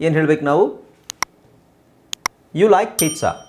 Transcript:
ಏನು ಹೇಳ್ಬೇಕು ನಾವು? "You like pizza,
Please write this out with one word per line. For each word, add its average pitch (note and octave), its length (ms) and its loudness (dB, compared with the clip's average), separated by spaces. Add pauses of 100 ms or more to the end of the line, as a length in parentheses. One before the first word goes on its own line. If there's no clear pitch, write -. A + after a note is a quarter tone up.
ಏನು D#3 140 0
ಹೇಳ್ಬೇಕು D3+ 300 0
ನಾವು? E3 340 0 (1800)
"You F#3+ 120 2
like G#3 320 2
pizza, C#3 320 -2 (180)